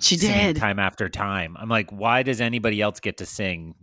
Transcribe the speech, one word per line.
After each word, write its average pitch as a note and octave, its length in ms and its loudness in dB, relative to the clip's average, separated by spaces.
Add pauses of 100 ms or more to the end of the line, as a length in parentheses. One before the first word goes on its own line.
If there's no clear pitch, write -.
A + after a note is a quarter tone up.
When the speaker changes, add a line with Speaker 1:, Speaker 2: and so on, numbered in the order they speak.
Speaker 1:
She - 160 4
Speaker 2:
singing G3+ 340 2
Speaker 1:
did. - 40 2
Speaker 2:
Time G#2 240 0
After F#2+ 320 0
Time. F#2+ 480 -4
I'm A2 100 -10
like, A2 220 0
"Why A2+ 320 2
does B2+ 180 0
anybody A#2 400 0
else G#2 200 0
get - 180 -6
to F#2 80 -10
sing E2+ 560 -6